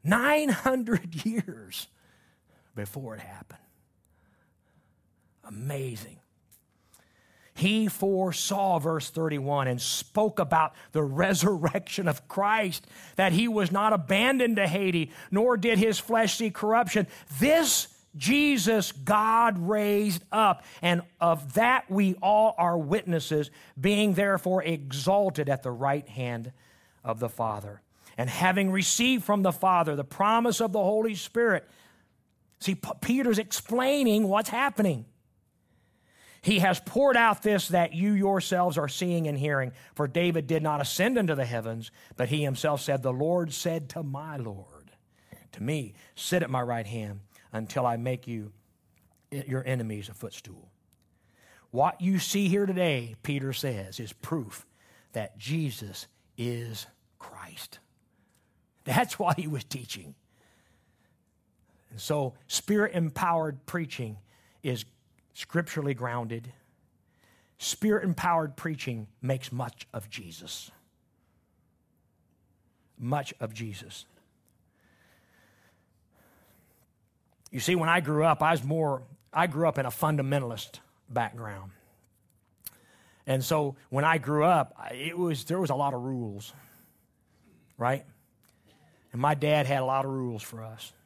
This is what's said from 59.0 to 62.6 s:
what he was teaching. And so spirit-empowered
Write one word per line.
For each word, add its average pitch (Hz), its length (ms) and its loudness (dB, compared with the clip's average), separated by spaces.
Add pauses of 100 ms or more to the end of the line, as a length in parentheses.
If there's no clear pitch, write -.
what 175 220 0
he 156 80 -6
was 147 160 -6
teaching. 101 520 -12 (1800)
And 110 80 -14
so 143 320 -2 (140)
spirit-empowered 170 1200 0